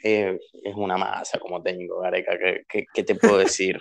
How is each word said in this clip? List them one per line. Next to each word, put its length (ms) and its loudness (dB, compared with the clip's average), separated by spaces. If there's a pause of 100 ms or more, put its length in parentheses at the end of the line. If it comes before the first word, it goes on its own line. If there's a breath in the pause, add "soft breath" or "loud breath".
eh, 360 2 (260)
es 120 -8
una 220 -2
masa 400 -4
como 240 -8
técnico, 380 -6
Gareca, 380 -2
¿qué, 300 0
qué, 240 -4
qué 120 -2
te 120 0
puedo 220 6
decir? 420 2